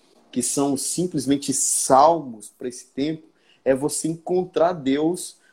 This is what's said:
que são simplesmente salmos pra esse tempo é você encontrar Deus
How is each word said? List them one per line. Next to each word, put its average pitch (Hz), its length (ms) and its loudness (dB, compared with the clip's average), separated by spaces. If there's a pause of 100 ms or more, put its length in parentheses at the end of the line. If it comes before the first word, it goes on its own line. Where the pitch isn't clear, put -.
(320)
que 123 100 -2
são 139 340 0
simplesmente 143 760 -2
salmos 139 1040 2
pra 127 100 -8
esse - 180 -14
tempo 156 400 -6 (380)
é 131 100 4
você 147 340 -2
encontrar 175 640 0
Deus 156 680 -2 (140)